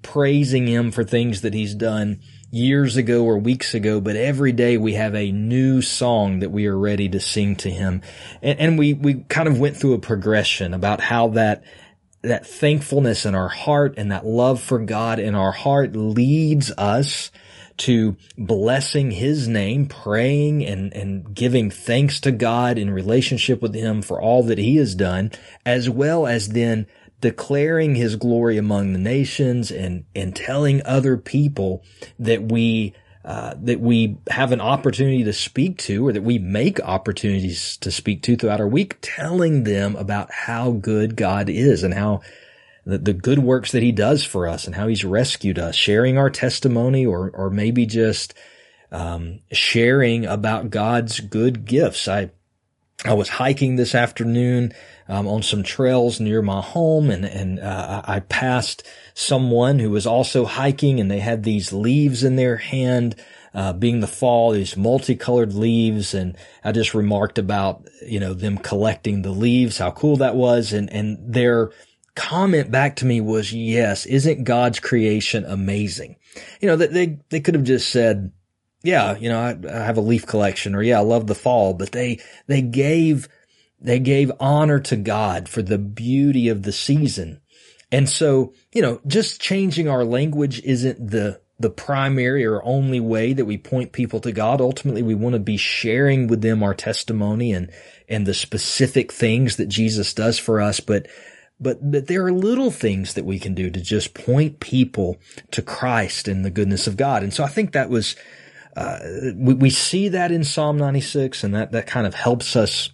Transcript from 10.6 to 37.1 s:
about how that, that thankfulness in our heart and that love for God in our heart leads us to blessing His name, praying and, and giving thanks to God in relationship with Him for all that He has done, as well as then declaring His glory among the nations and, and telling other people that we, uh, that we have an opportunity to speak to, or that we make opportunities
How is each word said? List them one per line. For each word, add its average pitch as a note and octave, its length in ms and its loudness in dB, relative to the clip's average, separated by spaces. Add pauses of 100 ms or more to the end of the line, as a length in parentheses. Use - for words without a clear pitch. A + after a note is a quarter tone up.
about G2 280 -2
how A#2 280 2
that, A2 360 0 (580)
that A#2 240 -4
thankfulness C#3+ 800 0
in G2+ 80 0
our F#2 140 0
heart C#3+ 480 0
and G#2 160 -4
that F#2+ 120 -6
love A#2+ 380 2
for B2 160 0
God A2+ 400 -2
in G#2 160 -2
our F#2+ 160 2
heart C#3 460 0
leads C3+ 760 2
us A2+ 600 -2 (460)
to A2 380 2 (220)
blessing A#2+ 720 0
His B2 380 -2
name, A#2 380 0
praying C#3 760 0
and, G2 280 -6
and G2 420 -8
giving A#2 360 2
thanks C#3 500 0
to C#3 100 0
God A#2+ 480 0
in G2+ 120 -2
relationship A2+ 720 0
with G#2+ 120 -2
Him A2 260 -2
for F#2+ 200 -6
all A#2+ 240 4
that A2+ 140 0
He A#2 180 2
has B2 180 2
done, F#2 380 -2 (340)
as B2 240 0
well C#3+ 380 0
as A2 220 -2
then A2+ 360 0 (340)
declaring D3 720 0
His A#2 220 0
glory A#2 420 2
among G2+ 340 0
the F#2 60 -2
nations B2 720 0
and, F2+ 340 -6 (100)
and F#2+ 220 -6
telling C#3 480 0
other C3 320 2
people A#2+ 640 -2 (360)
that A2 340 0
we, A2+ 400 0 (320)
uh, - 380 -10
that A#2 180 0
we A2+ 380 2 (100)
have B2+ 240 2
an B2 80 0
opportunity C3 640 2
to G#2 80 -2
speak E3 460 -2
to, G#2 280 -2
or C3 60 2
that G2+ 100 -2
we A#2 160 2
make G#2 420 0
opportunities F#2+ 960 -4